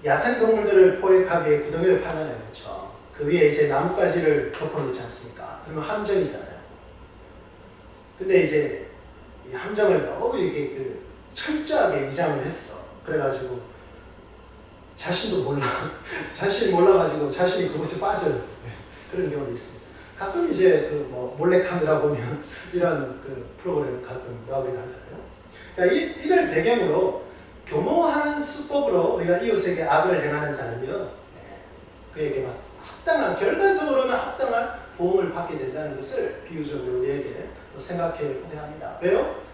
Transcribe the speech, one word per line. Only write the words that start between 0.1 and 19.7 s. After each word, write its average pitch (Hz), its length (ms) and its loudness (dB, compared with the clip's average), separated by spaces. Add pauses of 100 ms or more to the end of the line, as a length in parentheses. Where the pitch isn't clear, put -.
포획하기 185 480 4
위해 147 120 6
구덩이를 180 400 2
파잖아요, 156 380 -4
그렇죠? - 540 -14 (240)
그 147 80 -4
위에 156 220 6
이제 147 200 6
나뭇가지를 156 920 2
덮어놓지 139 440 -4
않습니까? - 640 -12
그러면 151 180 -6
함정이잖아요. 202 720 -2 (1600)
근데 185 260 4
이제 147 440 0 (640)
이 - 40 -12
함정을 208 520 2
너무 - 320 -4
이렇게 151 380 -2
그 131 280 -8 (300)
철저하게 302 760 0
위장을 147 360 -2
했어. - 340 -6 (280)
그래가지고 135 540 -2 (1400)
자신도 185 480 -2
몰라. 135 220 -2 (340)
<laughs> - 340 -10
자신이 196 380 0
몰라가지고 170 580 4
자신이 - 420 0
그곳에 - 280 -6
빠져요. - 340 0
네, - 380 -10 (400)
그런 175 180 -2
경우도 139 220 -6
있습니다. - 320 -10 (340)